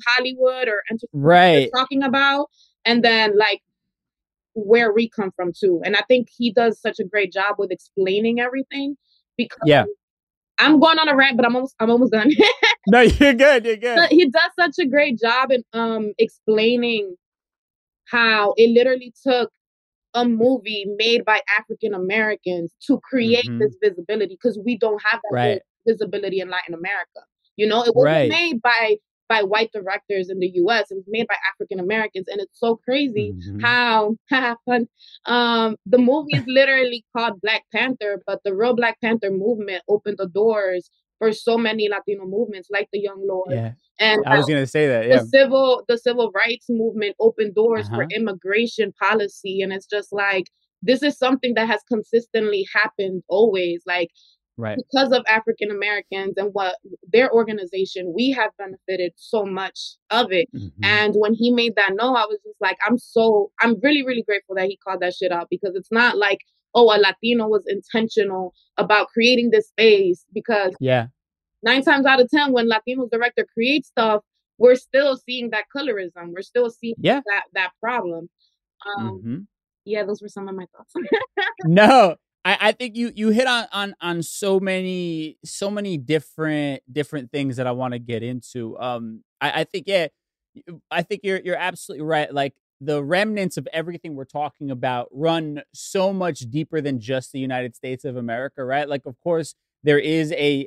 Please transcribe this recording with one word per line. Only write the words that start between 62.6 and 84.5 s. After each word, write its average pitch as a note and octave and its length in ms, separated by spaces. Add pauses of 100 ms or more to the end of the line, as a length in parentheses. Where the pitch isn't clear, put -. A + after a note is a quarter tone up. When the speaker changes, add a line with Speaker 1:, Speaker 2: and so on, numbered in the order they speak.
Speaker 1:
like, F#3 240
I'm A#3+ 140
so, A3 520 (100)
I'm A3+ 200
really, C#4+ 240
really B3 200
grateful G3 320
that F#3+ 100
he G3 100
called F#3 240
that F3+ 140
shit F3+ 180
out, E3+ 180
because F3+ 260
it's F#3 160
not A3+ 260
like G3 220 (340)
oh, A3+ 200
a G#3 40
Latino G#3+ 500
was G#3 180
intentional G3 880 (220)
about G3+ 320
creating A#3+ 420
this G#3+ 180
space, G3+ 640
because G#3 480
Speaker 2:
Yeah. B2+ 280 (540)
Speaker 1:
nine B3+ 200
times C#4 240
out C4+ 140
of A#3+ 100
ten, D4 220
when A#3 160
Latinos A#3+ 420
director A#3 420
create C4 340
stuff, A3 360 (360)
we're B3 180
still C4+ 400
seeing A#3+ 340
that G#3+ 140 (100)
colorism. F#3 600
We're F#3 80
still A#3+ 280
seeing A#3 280
Speaker 2:
Yeah. F#3+ 280
Speaker 1:
that, G3+ 180 (100)
that F#3 160 (100)
problem. F3+ 480 (580)
Um, G2+ 320
Speaker 2:
Mm-hmm. A2+ 200 (460)
Speaker 1:
yeah, G#3 200
those G3+ 180
were G#3 60
some G3 200
of F#3+ 60
my F#3 200
thoughts. - 200 (360)
<laughs> G4+ 340
Speaker 2:
No, G3 520 (280)
I, F#3+ 160
I G3+ 120
think A3+ 240
you, A#3 180
you G#3+ 160
hit B3 160
on, A#3+ 260
on, G3+ 280
on E3+ 220
so F#3+ 360